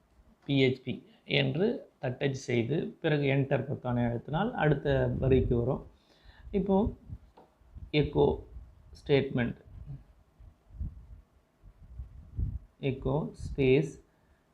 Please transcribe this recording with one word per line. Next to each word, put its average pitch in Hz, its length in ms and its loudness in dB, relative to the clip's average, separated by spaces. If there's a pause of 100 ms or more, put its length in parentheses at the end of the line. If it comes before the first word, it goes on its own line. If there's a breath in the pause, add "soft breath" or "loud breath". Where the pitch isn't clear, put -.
(460)
பி 139 160 2
ஹெச் 135 220 2
பி - 200 -8 (220 soft breath)
என்று 143 640 0 (120)
தட்டச்சு 131 400 -4
செய்து 123 600 -2
பிறகு 151 220 0
என்டர் 135 440 0
பொத்தானை 120 380 -2
அழுத்தினால் 143 460 -2
அடுத்த 143 680 2
வரிக்கு 127 380 4
வரும். 120 320 -2 (640 soft breath)
இப்போ 196 440 0 (960)
எக்கோ - 520 2 (480)
ஸ்டேட்மெண்ட், 135 640 0 (3250)
எக்கோ 139 520 -2
ஸ்பேஸ். - 720 2 (500)